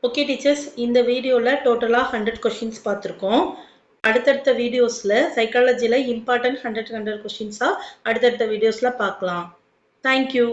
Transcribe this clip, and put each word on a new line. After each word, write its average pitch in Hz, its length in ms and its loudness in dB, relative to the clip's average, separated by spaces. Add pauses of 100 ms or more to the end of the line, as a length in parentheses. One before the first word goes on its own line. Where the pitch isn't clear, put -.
ஓகே 247 280 0
டீச்சர்ஸ், 285 360 0 (180)
இந்த 240 140 2 (120)
வீடியோல 254 420 2 (140)
டோட்டலா 233 360 2 (120)
ஹண்ட்ரட் 214 300 -4
கொஸ்டின்ஸ் 220 420 -4
பார்த்திருக்கோம். 202 580 -2 (640)
அடுத்தடுத்த 262 420 2 (120)
வீடியோஸ்ல 233 500 0 (240)
சைக்காலஜில 233 580 2 (200)
இம்பார்ட்டன்ட் 247 500 -2
ஹண்ட்ரட், 220 320 -6
ஹண்ட்ரட் 214 280 -6
கொஸ்டின்ஸா 214 460 -4 (380)
அடுத்தடுத்த 233 460 2
வீடியோஸ்ல 220 360 2 (120)
பார்க்கலாம். 180 440 -4 (580)
Thank 262 340 0
you. 240 140 4